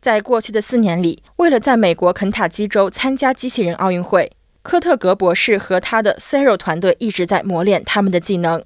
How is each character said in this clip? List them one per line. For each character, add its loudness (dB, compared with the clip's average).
在 0
过 0
去 -10
的 0
四 -4
年 2
里， -2
为 2
了 2
在 2
美 4
国 2
肯 -2
塔 -2
基 -4
州 2
参 -4
加 0
机 -6
器 -2
人 -2
奥 -2
运 -2
会， 0
科 0
特 2
格 2
博 2
士 2
和 -2
他 -2
的 2
Cero 2
团 -4
队 2
一 -2
直 -2
在 0
磨 -2
练 2
他 -2
们 2
的 2
技 -4
能。 -2